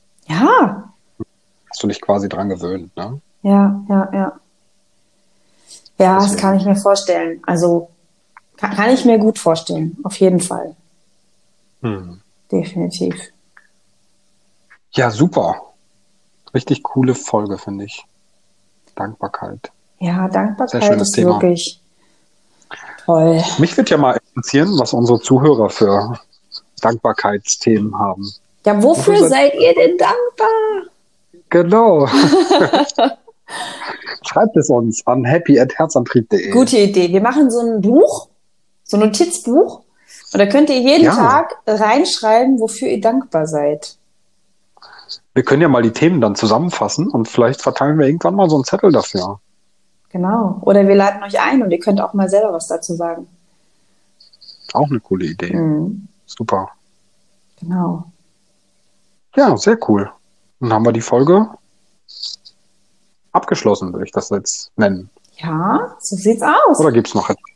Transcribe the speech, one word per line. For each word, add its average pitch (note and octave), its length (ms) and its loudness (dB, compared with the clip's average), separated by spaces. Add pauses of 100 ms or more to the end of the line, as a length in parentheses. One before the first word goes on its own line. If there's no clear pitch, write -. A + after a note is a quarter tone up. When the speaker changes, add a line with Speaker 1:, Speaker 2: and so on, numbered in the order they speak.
(280)
Speaker 1:
Ja. C4+ 640 0 (800)
Speaker 2:
Hast - 120 -14
du G#2+ 60 -4
dich G2+ 140 -6
quasi G2+ 280 -2
dran G2 200 -6
gewöhnt, F2+ 480 -10
ne? A#2+ 240 -12 (220)
Speaker 1:
Ja, G3+ 460 2
ja, G3 240 0
ja. G3 180 -4 (1700)
Ja, F#3 180 4
das G3 100 4
Speaker 2:
Deswegen. G3+ 160 -2
Speaker 1:
kann G3 160 2
ich F#3+ 80 0
mir G3+ 100 2
vorstellen. F3 680 -2
Also E3+ 440 0 (680)
ka-, G3 160 -6
kann G#3 180 0
ich B3+ 140 2
mir A#3 120 6
gut A3 220 0
vorstellen, E3 640 -4
auf - 140 -10
jeden F#3 220 2
Fall. - 360 -8 (1040)
Speaker 2:
Hm. F#2+ 380 -10 (320)
Speaker 1:
Definitiv. F3 640 -6 (1800)
Speaker 2:
Ja, B2 180 -2
super. A2 520 -2 (920)
Richtig C#3 300 -2
coole B2+ 320 -2
Folge, G#2 420 -6
finde G2 280 -12
ich. - 200 -20 (880)
Dankbarkeit. - 760 -12 (280)
Speaker 1:
Ja, F3+ 280 -2
Dankbarkeit G#3+ 540 -2
Speaker 2:
Sehr G#3 100 4
schönes G3+ 180 0
Speaker 1:
ist - 60 -6
Speaker 2:
Thema. F3+ 200 4
Speaker 1:
wirklich F3+ 460 -2 (1200)
toll. E3 360 4 (160)
Speaker 2:
Mich E3 200 0
würde A#3 140 0
ja D#3+ 60 4
mal C3+ 220 2 (160)
interessieren, D#3 420 0
was B2 160 0
unsere A#2+ 280 2
Zuhörer C3 480 4
für G#2 500 0 (640)
Dankbarkeitsthemen G#2+ 1160 -2
haben. G2 320 -6 (360)
Speaker 1:
Ja, G#3 180 2
wofür D#4 300 4
Speaker 2:
Wofür G4+ 160 4
Speaker 1:
seid C#4 240 4
Speaker 2:
seid - 80 -4
Speaker 1:
ihr - 140 6
denn F4+ 220 4
dankbar? A4 920 -2 (580)
Speaker 2:
Genau. F3 580 4
Speaker 1:
<laughs> C#4+ 1120 2 (1080)
Speaker 2:
Schreibt G#3 320 0
es D3+ 140 2
uns A#2 380 0
an B2+ 180 0
happy D3 340 2
at B2+ 180 2
herzantrieb B2 520 -2
punkt F#3 160 -2
de. G3 60 -6
Speaker 1:
Gute A#3+ 260 2
Idee. G3 340 2
Wir F#3+ 100 2
machen C4 280 2
so A#3 100 -2
ein A3+ 220 -2
Buch, A#3+ 460 2 (560)
so - 140 -4
ein G#3 60 4
Notizbuch. C#4 800 0 (520)
Und G3 60 0
da G3+ 60 4
könnt C#4+ 240 2
ihr C4 100 0
jeden C#4 260 4
Speaker 2:
Ja. C#4+ 100 2
Speaker 1:
Tag C4 400 0 (120)
reinschreiben, A3+ 920 2
wofür A3 300 -4
ihr G#3 120 -2
dankbar A3 460 -2
seid. D3 500 -4 (1400)
Speaker 2:
Wir B2+ 100 2
können C#3+ 180 2
ja E3+ 80 4
mal B2+ 120 2
die A2+ 120 2
Themen E3+ 280 2
dann G#2 140 0
zusammenfassen B2 760 -2
und A2+ 180 -2
vielleicht B2 340 0
verteilen C#3+ 360 0
wir D3 100 4
irgendwann E3+ 280 0
mal G3 140 2
so D#3 60 2
einen C3+ 100 0
Zettel F#3+ 260 2
dafür. G2 480 -2 (720)
Speaker 1:
Genau. F#3+ 520 -2
Oder G3 260 4
wir G3 80 6
laden G3+ 280 2
euch G3+ 160 -4
ein C4+ 240 2
und F#3 80 -2
ihr E3+ 80 0
könnt G3+ 220 -2
auch - 120 -6
mal G3 160 0
selber G#3 220 2
was E3 160 -8
dazu - 280 -8
sagen. E3+ 320 -8 (1500)
Speaker 2:
Auch D3 160 0
eine B2+ 100 -2
coole F#2 260 -6
Idee. F3 300 -8
Speaker 1:
Mhm. E3 520 -4 (180)
Speaker 2:
Super. G2 440 -4 (920)
Speaker 1:
Genau. F3 440 -6 (1300)
Speaker 2:
Ja, A#3+ 200 4
sehr G#3+ 220 2 (100)
cool. G#2 240 0 (480)
Dann A#2 140 -2
haben A2 120 0
wir A#2 60 4
die A2+ 100 -4
Folge E3+ 480 2 (1800)
abgeschlossen, - 600 -2
würde F2+ 120 -8
ich - 60 -16
das - 180 -8
jetzt - 460 -8
nennen. G2 340 -2 (280)
Speaker 1:
Ja, F#3 640 -4
so - 180 -8
sieht's G3+ 260 0
aus. F4 360 2
Speaker 2:
Oder D#3 120 2
gibt's A2+ 240 0
noch - 140 -2
etwas? - 160 -8 (100)